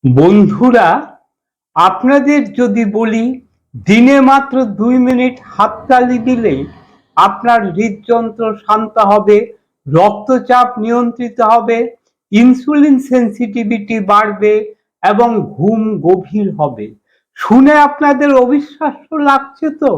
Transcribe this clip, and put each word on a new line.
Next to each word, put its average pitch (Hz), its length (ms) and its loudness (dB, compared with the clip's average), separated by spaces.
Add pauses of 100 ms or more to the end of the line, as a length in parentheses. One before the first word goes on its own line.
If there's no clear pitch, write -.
(160)
বন্ধুরা, 208 720 4 (880)
আপনাদের 262 640 2 (140)
যদি 233 380 -2
বলি 226 320 -2 (640)
দিনে 247 300 4 (120)
মাত্র 269 260 0 (240)
দুই 240 180 0
মিনিট 254 380 0 (120)
হাততালি 247 720 -2
দিলেই 226 420 -2 (560)
আপনার 233 440 0 (140)
হৃদযন্ত্র 226 680 -4 (180)
শান্ত 214 360 -4 (140)
হবে, 208 260 2 (500)
রক্তচাপ 247 800 0 (100)
নিয়ন্ত্রিত 240 600 -4 (140)
হবে, 233 260 0 (540)
ইনসুলিন 269 640 2 (120)
সেনসিটিভিটি 233 880 -4 (140)
বাড়বে 208 440 0 (480)
এবং 214 280 2 (200)
ঘুম 214 300 -2 (200)
গভীর 185 560 -2
হবে, 120 300 -6 (520)
শুনে 269 360 4 (120)
আপনাদের 285 440 0 (120)
অবিশ্বাস্য 285 680 -4 (200)
লাগছে 277 400 -4 (120)
তো? 269 180 0